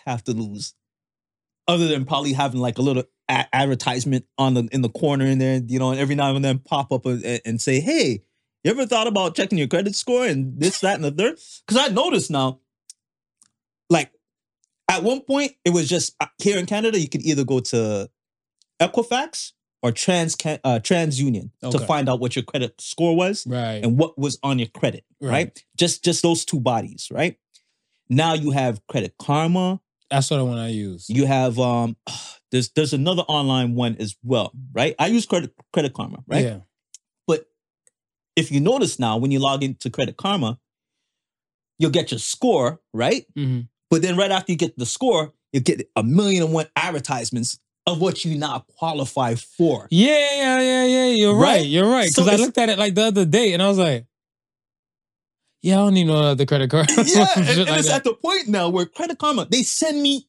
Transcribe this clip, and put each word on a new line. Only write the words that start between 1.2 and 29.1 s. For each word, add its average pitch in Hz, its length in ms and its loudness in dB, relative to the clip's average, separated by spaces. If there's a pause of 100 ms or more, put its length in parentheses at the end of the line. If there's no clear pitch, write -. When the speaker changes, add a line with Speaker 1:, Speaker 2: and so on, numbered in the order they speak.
Speaker 1:
other 170 220 2
than 139 180 0
probably 143 260 -2
having, 131 280 -2
like, 123 180 -2
a 131 40 0
little 131 200 0 (260)
a-, 127 240 -2
advertisement 131 720 -2 (140)
on 131 160 2
the, 120 160 0
in 131 120 0
the 120 60 2
corner 139 380 0
in 135 120 2
there, 131 280 0
you 127 140 -2
know, 131 100 0
and 131 80 -2
every 139 160 0
now 139 220 0
and 135 80 0
then 131 160 0
pop 139 320 -4
up 131 140 -2
and, 120 380 -4
and 113 160 -4
say, 135 200 0
"Hey, 175 420 0 (400)
you 170 80 0
ever 254 160 0
thought 220 220 0
about 190 260 0
checking 190 240 -2
your 143 80 0
credit 196 300 -2
score 247 300 0
and 135 340 -4
this, 180 200 0
that, 196 140 0
and 156 100 -6
the 143 60 -2
third?" 208 280 -2 (280)
'Cause 214 100 2
I 277 120 2
noticed 240 420 0
now, 131 300 -2 (1300)
like, 156 220 0 (760)
at 180 140 0
one 254 200 0
point 277 300 0 (120)
it 180 60 2
was 170 180 2
just, - 320 -2
uh, - 60 -6 (120)
here 202 180 2
in 180 100 -2
Canada, 214 340 0
you 151 80 -4
could 143 140 -6
either 143 220 0
go 131 160 0
to 107 480 -2 (720)
Equifax 240 720 -2 (300)
or 120 100 2
Trans-, 170 440 -2 (100)
uh, 135 320 -2
TransUnion 135 720 -2 (120)
to 127 60 -8
Speaker 2:
Okay. 123 180 0
Speaker 1:
find 147 220 0
out 127 120 0
what 123 160 -4
your 127 80 -4
credit 123 360 -6
score 165 360 -2
was 190 300 0
Speaker 2:
Right. 117 380 -4
Speaker 1:
and 120 140 2
what 160 180 0
was 139 260 -4
on 139 180 -2
your 113 80 -4
credit, - 360 -6 (160)
right? 135 100 -6
Speaker 2:
Right. 147 340 -4 (120)
Speaker 1:
Just, - 280 0
just 170 180 0
those 170 220 2
two 151 160 -4
bodies, 117 500 -4
right? 165 260 -4 (760)
Now 160 240 2
you 147 160 -2
have 127 360 -2
Credit 101 320 -6